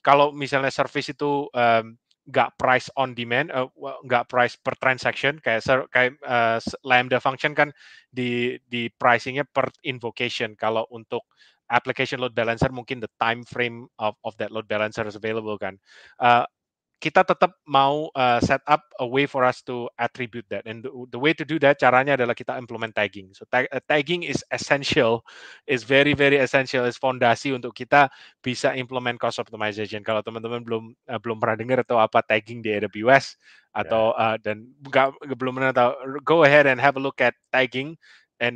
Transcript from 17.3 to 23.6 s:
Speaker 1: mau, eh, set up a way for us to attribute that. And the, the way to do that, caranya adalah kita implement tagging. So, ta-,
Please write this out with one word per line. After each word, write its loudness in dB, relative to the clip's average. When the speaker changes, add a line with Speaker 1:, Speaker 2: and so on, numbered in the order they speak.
Speaker 1:
mau, 2
eh, 2
set 2
up 2
a -2
way 2
for -2
us 2
to -8
attribute -8
that. -8
And -12
the, -10
the -10
way 0
to -8
do -6
that, 4
caranya 4
adalah 0
kita -8
implement -10
tagging. -6
So, -20
ta-, 0